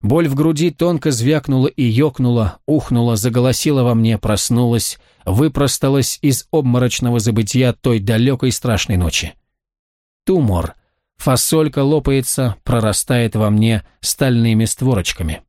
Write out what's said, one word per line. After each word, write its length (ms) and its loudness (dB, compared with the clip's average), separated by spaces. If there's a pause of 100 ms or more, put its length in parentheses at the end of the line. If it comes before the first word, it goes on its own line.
Боль 260 2
в 80 -2
груди 360 0
тонко 400 -2
звякнула 560 0
и 160 -2
ёкнула, 800 0
ухнула, 500 0
заголосила 680 0
во 100 2
мне, 240 2
проснулась, 840 -2 (260)
выпросталась 960 0
из 300 -2
обморочного 680 0
забытия 520 0
той 280 0
далёкой 520 0
страшной 460 -2
ночи. 380 -2 (920)
Тумор. 500 0 (420)
Фасолька 680 0
лопается, 800 0
прорастает 720 -2
во 140 2
мне 360 2 (160)
стальными 640 2
створочками. 840 -2